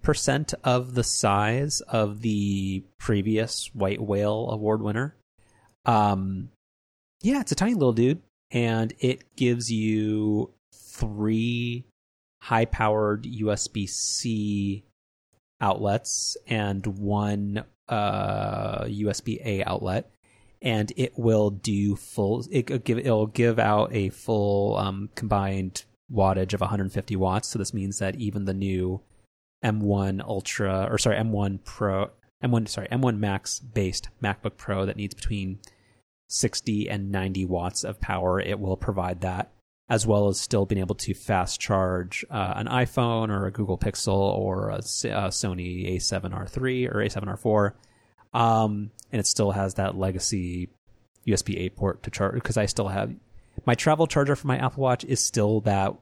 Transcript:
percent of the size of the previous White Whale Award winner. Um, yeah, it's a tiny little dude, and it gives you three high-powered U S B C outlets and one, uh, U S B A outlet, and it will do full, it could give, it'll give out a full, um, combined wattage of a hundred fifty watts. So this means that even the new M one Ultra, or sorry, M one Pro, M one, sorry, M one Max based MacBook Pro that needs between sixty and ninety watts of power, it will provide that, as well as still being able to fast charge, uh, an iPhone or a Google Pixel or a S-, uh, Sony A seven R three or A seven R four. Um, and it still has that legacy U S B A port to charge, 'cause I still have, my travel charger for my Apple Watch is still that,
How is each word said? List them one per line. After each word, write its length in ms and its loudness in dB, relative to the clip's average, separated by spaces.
percent 520 0
of 320 0
the 80 4
size 800 2
of 400 0
the 600 0
previous 800 0
White 260 0
Whale 480 0
Award 320 2
winner. 340 -2
Um, 640 2
yeah, 200 2
it's 100 -4
a 40 -2
tiny 200 2
little 180 4
dude, 280 2
and 480 0
it 360 -2
gives 360 0
you 800 0
three 1120 -2
high-powered 840 2
U 260 -2
S 160 -2
B 200 -4
C 960 -2
outlets 800 0
and 380 0
one, 800 -2
uh, 1000 -2
U 220 -2
S 120 -2
B 220 -4
A 200 -2
outlet, 480 -2
and 340 0
it 220 -2
will 320 4
do 460 0
full, 560 -2
it 160 0
could 160 -2
give, 160 0
it'll 280 2
give 300 2
out 360 4
a 160 2
full, 680 0
um, 380 -2
combined 720 -2
wattage 400 2
of 80 0
a 60 2
hundred 240 -2
fifty 240 -4
watts. 320 0
So 100 -6
this 160 -4
means 260 -4
that 160 -2
even 300 -4
the 80 -2
new 480 0
M 160 2
one 420 2
Ultra, 680 -2
or 60 2
sorry, 200 2
M 140 0
one 280 0
Pro, 520 -2
M 100 2
one, 160 2
sorry, 240 -6
M 100 0
one 180 2
Max 400 -2
based 500 -4
MacBook 360 -4
Pro 280 -2
that 120 -4
needs 180 -6
between 440 -4
sixty 600 -2
and 220 -4
ninety 340 -2
watts 380 -2
of 160 -6
power, 400 0
it 200 -2
will 180 -2
provide 440 -2
that, 300 -4
as 180 2
well 220 4
as 100 0
still 260 0
being 140 0
able 160 -2
to 180 -4
fast 460 -2
charge, 720 0
uh, 240 -2
an 120 -4
iPhone 640 0
or 160 0
a 60 -2
Google 260 -2
Pixel 360 0
or 560 0
a 80 -2
S-, 280 -6
uh, 220 -2
Sony 680 -4
A 40 -2
seven 340 -2
R 140 -6
three 400 -2
or 140 -2
A 80 0
seven 200 -6
R 80 -4
four. 380 2
Um, 580 2
and 80 -2
it 80 0
still 240 2
has 240 -2
that 200 -2
legacy 720 -4
U 80 2
S 100 2
B 140 -4
A 120 -2
port 340 -2
to 60 -10
charge, 320 -2
'cause 160 -2
I 80 4
still 220 -2
have, 260 -2
my 100 4
travel 320 4
charger 280 2
for 120 -4
my 100 2
Apple 240 -2
Watch 240 2
is 180 0
still 380 2
that, 400 2